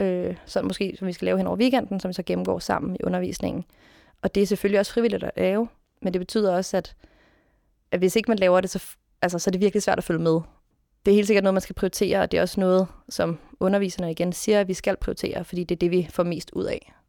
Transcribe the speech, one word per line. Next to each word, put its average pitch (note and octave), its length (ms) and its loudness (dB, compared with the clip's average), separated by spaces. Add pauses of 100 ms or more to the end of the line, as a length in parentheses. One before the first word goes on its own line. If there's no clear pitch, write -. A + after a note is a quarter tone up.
øh, F3+ 360 -2 (100)
som F3+ 180 -4
måske, F#3+ 340 -4
som F#3+ 100 -6
vi F3+ 40 -4
skal F3+ 140 -6
lave F#3 120 2
hen F#3 80 0
over F3 100 -2
weekenden, A#3 440 0
som F#3 80 -4
vi F#3 40 -6
så F#3 100 -8
gennemgår F3+ 360 -2
sammen F#3 420 -4
i - 40 -6
undervisningen. F3+ 600 -4 (580)
Og - 120 -2
det G3 80 4
er G3+ 40 2
selvfølgelig G3+ 340 2
også G#3 120 -2
frivilligt G3+ 320 0
at - 120 -6
lave, G3+ 320 0 (340)
men F#3+ 100 -2
det F3+ 80 0
betyder F#3+ 360 0
også, F#3+ 200 -2
at, - 200 -4 (960)
at F3 80 2
hvis F3+ 180 4
ikke A3 140 0
man A3 80 2
laver F#3 220 6
det, F#3 100 -2
så - 80 -4
f-, - 180 -18 (260)
altså, F3 160 0
så F3+ 120 -2
er - 20 2
det F3+ 80 0
virkelig G3+ 220 2
svært - 160 2
at F3 60 -2
følge D#3+ 180 0
med. E3 180 4 (640)
Det G3+ 60 6
er - 20 8
helt G#3 120 4
sikkert G3+ 180 4
noget, F#3+ 100 4
man F#3+ 60 2
skal - 140 -8
prioritere, G3 460 0
og - 120 0
det F3 60 2
er E3 40 4
også F3+ 180 -2
noget, F#3 260 4 (220)
som E3+ 300 -2 (220)
underviserne F#3 500 0
igen F3 220 -2
siger, G#3 280 2
at G3 80 0
vi F#3+ 60 -2
skal - 220 -2
prioritere, - 480 -4
fordi F3+ 200 -6
det F3 100 -2
er E3 40 -6
det, F3 120 2
vi F3+ 200 0
får - 120 0
mest F3 300 -4
ud - 120 -4
af. - 280 -8 (160)